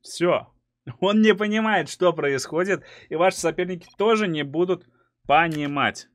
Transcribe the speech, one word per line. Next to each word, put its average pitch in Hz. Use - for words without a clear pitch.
Все. 170
Он 202
не 220
понимает, 214
что 175
происходит, 156
и 151
ваши 185
соперники 175
тоже 214
не 156
будут 165
понимать. 143